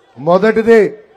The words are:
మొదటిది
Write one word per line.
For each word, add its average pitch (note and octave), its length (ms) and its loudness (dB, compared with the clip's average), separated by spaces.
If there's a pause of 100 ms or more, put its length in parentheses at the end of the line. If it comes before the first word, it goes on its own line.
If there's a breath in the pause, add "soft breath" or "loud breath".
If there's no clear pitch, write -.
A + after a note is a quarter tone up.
(180)
మొదటిది G#3+ 800 0 (180)